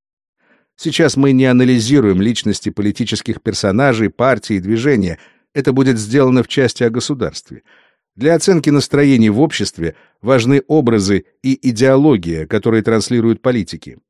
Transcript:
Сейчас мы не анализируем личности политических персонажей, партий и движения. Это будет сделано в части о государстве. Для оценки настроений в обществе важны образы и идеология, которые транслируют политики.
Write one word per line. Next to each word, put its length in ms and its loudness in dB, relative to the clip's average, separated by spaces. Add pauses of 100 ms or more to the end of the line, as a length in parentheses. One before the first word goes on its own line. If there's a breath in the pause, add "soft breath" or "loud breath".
(760)
Сейчас 420 -2
мы 160 4
не 120 4
анализируем 760 2
личности 500 -4
политических 720 -6
персонажей, 640 0
партий 460 -2
и 40 -2
движения. 600 -2 (340 soft breath)
Это 200 -2
будет 260 0
сделано 420 2
в 60 -4
части 340 -2
о 80 0
государстве. 720 -8 (540 soft breath)
Для 180 0
оценки 380 0
настроений 580 2
в 100 0
обществе 560 -4 (240 soft breath)
важны 480 2
образы 580 0 (180)
и 260 -2
идеология, 800 0
которые 340 0
транслируют 640 -2
политики. 560 -6 (100)